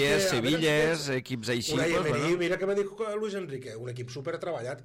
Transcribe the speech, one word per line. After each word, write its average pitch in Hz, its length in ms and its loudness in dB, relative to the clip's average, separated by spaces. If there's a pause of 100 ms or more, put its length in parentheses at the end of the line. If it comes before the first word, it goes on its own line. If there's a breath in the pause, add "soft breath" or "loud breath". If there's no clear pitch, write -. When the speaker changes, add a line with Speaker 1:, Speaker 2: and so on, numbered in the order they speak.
(300)
Speaker 1:
que, - 80 2
a 113 40 2
veure, 143 180 2
Speaker 2:
Sevilles, 156 400 4
Speaker 1:
és 147 80 -6
que 135 100 0
Speaker 2:
equips 123 320 -4
així, 120 240 0
Speaker 1:
Unai 156 180 2
Speaker 2:
pues, 175 140 2
Speaker 1:
Emery, 147 160 2
Speaker 2:
bueno. 170 160 2
Speaker 1:
mira 175 220 0
que 190 80 0
me 202 80 2
dijo 202 420 -2
Luis 214 160 -4
Enrique, 135 420 -8
un 120 140 -8
equip 123 240 -8
supertreballat, 147 720 -6